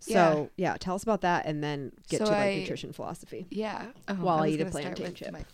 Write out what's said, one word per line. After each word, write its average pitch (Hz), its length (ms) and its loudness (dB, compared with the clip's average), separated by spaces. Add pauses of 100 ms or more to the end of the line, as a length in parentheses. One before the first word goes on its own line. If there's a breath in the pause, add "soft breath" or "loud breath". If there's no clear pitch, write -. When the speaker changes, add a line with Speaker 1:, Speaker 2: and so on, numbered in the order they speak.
Speaker 1:
So, 165 560 4
Speaker 2:
Yeah. 180 160 2
Speaker 1:
yeah, - 60 -2
tell 185 160 -4
us 196 80 -4
about 214 180 0
that 175 240 2
and 151 180 -2
then 143 300 -4 (160)
get 156 120 2
Speaker 2:
So 214 60 2
Speaker 1:
to, 214 40 4
like, 208 100 4
Speaker 2:
I 196 200 2
Speaker 1:
nutrition - 340 -6
philosophy. - 560 -10
Speaker 2:
Yeah. 208 380 -4 (200)
Oh, 202 60 -2
Speaker 1:
While 180 240 2
Speaker 2:
I - 0 -
Speaker 1:
I 156 80 4
Speaker 2:
was 156 60 4
Speaker 1:
eat - 20 4
a 151 100 0
Speaker 2:
gonna 185 60 -4
Speaker 1:
plantain 165 260 -4
Speaker 2:
start - 140 -6
with 175 60 -12
Speaker 1:
chip. - 160 -10
Speaker 2:
my 160 100 -10 (120)